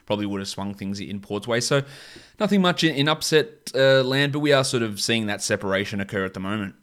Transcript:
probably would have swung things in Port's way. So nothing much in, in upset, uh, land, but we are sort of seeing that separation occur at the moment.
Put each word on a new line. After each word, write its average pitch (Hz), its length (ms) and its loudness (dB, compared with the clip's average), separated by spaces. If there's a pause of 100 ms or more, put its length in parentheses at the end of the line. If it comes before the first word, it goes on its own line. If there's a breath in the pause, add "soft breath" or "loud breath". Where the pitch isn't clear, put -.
probably 104 220 -2
would 98 140 -4
have 98 80 -8
swung 98 260 -8
things 98 240 -8
in 98 220 -10
Port's 101 260 -6
way. 117 140 0
So 139 220 0 (580 loud breath)
nothing 202 200 2
much 180 220 2
in, 156 140 2
in 139 120 2
upset, - 680 0
uh, 135 260 6
land, 135 300 0
but 147 80 -2
we 147 120 4
are 131 120 6
sort 131 180 0
of 104 180 -4
seeing 113 260 0
that 101 140 -4
separation 101 600 -2
occur 98 240 -4
at 92 100 -6
the 95 60 -10
moment. 98 420 -6